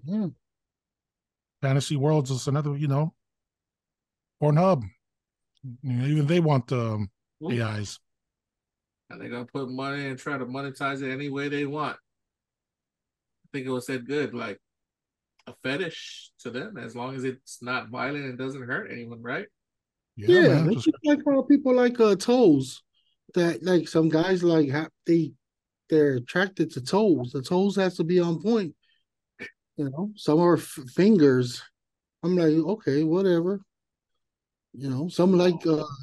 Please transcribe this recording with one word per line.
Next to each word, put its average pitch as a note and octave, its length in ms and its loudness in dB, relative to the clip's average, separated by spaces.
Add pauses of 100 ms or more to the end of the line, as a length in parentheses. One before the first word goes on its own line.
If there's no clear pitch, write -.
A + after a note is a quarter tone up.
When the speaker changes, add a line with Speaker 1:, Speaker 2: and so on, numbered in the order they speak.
Speaker 1:
yeah. G3 220 -4 (1400)
Speaker 2:
Fantasy C#3 340 0
Worlds C#3+ 340 2
is B2+ 180 -4
another, C#3+ 280 -2
you D3 120 -4
know, D3 260 -2 (1300)
Pornhub. D3+ 400 4 (1000)
You C3 100 -4
know, B2 140 -2
even D3 200 2
they F3 140 2
want, D3 320 2
um, A2 380 -4 (320)
Speaker 3:
Ooh. D#3+ 80 -6
Speaker 2:
A A2+ 280 -4
Is. G2+ 200 -10 (1120)
Speaker 3:
And - 100 -18
they're - 80 -12
gonna A#2+ 180 -10
put B2+ 240 -8
money C#3 360 -6
and B2+ 120 -8
try C#3+ 200 -8
to B2 80 -8
monetize C3+ 560 -8
it C3 80 -6
any C#3 200 -8
way C#3 180 -6
they C#3+ 180 -4
want. D3 300 -6
I - 1600 -20
think C3 140 -8
it C3 40 -6
was B2+ 160 -6
said B2 200 -6
good, C3+ 280 -4
like, A2+ 240 -10 (880)
a A#2+ 160 -18
fetish - 680 -8 (100)
to B2 100 -12
them, E3+ 260 -10
as A#2+ 180 -14
long B2+ 220 -8
as B2+ 80 -8
it's - 380 -10
not A#2+ 260 -6
violent C3+ 380 -8
and B2 120 -10
doesn't C3 300 -10
hurt F#3+ 240 -8
anyone, A#2 300 -14
right? D3 240 -8 (720)
Speaker 2:
Yeah, - 100 0 (120)
Speaker 1:
Yeah, D4 80 8
Speaker 2:
man, D#3+ 240 4
Speaker 1:
it's - 100 -2
Speaker 2:
just - 40 -6
Speaker 1:
just D#4 180 0
like D4 200 4
how C4+ 180 2
people C4 320 4
like, B3 260 4
uh, G#3 160 6
toes, F3+ 680 4 (520)
that, E3+ 280 0
like, E3+ 260 2
some D#3+ 200 2
guys, F3 340 2
like, D#3+ 280 4
ha-, D#3 180 -4 (180)
they, E3 260 2 (560)
they're D3 280 4
attracted E3+ 560 -2
to B2+ 100 -8
toes. C#3 500 2
The C#3 80 -6
toes F#3 360 0
has F#3 200 0
to F3 80 -2
be F3+ 160 2
on E3+ 220 -2
point. G#3 320 0 (1000)
You C#3+ 140 -4
know, F#3 260 -8
some D#3 240 2
are F3 160 6
f-, - 240 -12 (140)
fingers. C#3+ 680 4 (600)
I'm F3+ 120 0
like, D#3+ 160 4
"Okay, D#3+ 520 0
whatever." F3+ 560 0 (1120)
You C3+ 180 -8
know, C3+ 180 -4
some F3+ 300 4
like, F3 280 2
uh, D3+ 180 2 (180)